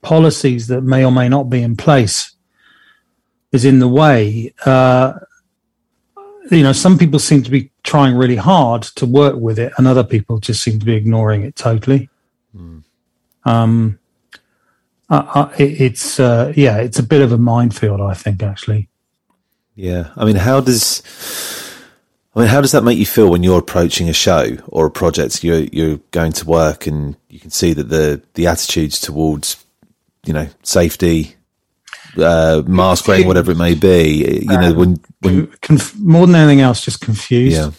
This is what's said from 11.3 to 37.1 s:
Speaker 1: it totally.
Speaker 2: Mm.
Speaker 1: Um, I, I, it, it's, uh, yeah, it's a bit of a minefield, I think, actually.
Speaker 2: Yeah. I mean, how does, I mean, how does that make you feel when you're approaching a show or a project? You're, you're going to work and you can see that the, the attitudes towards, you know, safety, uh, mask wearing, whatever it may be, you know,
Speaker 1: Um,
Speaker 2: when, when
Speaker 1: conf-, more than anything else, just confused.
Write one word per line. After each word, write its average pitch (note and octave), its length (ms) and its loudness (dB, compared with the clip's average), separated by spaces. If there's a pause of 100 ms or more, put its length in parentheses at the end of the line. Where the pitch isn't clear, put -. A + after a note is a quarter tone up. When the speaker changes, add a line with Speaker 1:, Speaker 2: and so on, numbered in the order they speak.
Speaker 1:
it C3 120 -12
totally. B2 540 -2 (480)
Speaker 2:
Mm. E2 260 -20 (600)
Speaker 1:
Um, A2+ 540 0 (1080)
I, D3+ 100 0
I, - 440 -4
it, D3 180 -2
it's, - 380 -4
uh, B2 380 0
yeah, B2 220 2
it's A#2 200 -4
a B2+ 40 -2
bit C#3 180 2
of A#2+ 120 2
a A#2 60 0
minefield, A#2 640 0
I G2 140 -4
think, G2+ 280 -6
actually. G#2 460 -6 (840)
Speaker 2:
Yeah. F2+ 420 -8
I - 80 -4
mean, G#2+ 120 2
how B2+ 240 2
does, B2 420 -2 (1300)
I A2 60 0
mean, A#2 80 4
how C3+ 120 4
does C#3 120 0
that B2+ 100 2
make A#2 160 2
you G#2 80 0
feel G#2 240 4
when F2 120 2
you're F#2 160 4
approaching E2+ 500 -2
a D#2+ 60 -4
show C#2+ 420 0 (120)
or D#2+ 180 -2
a D2+ 40 -2
project? E2 540 -4
You're, E2 160 0 (120)
you're D#2 260 -4 (120)
going D#2+ 220 -2
to - 140 -10
work D#2+ 400 -2
and D2 300 -8 (120)
you - 100 -20
can D2+ 120 -20
see E2+ 220 -2
that C#2+ 160 -6
the, D2+ 340 -2 (120)
the E2+ 120 -2
attitudes D#2+ 540 -4
towards, D2+ 640 -6 (600)
you - 80 -6
know, D2+ 160 -6 (140)
safety, E2+ 720 -2 (840)
uh, D#2+ 480 2
mask F#2 420 0
wearing, F#2 180 4
whatever F#2 260 2
it E2 40 0
may E2+ 180 2
be, D#2 680 2
you - 40 -8
know, F2+ 240 2
Speaker 1:
Um, D#2+ 60 2
Speaker 2:
when, F2+ 240 2 (220)
when F2+ 240 0 (160)
Speaker 1:
conf-, - 360 0
more F3 280 4
than F3 100 6
anything D3 240 6
else, B2 240 0
just - 160 -8
confused. A#2+ 560 0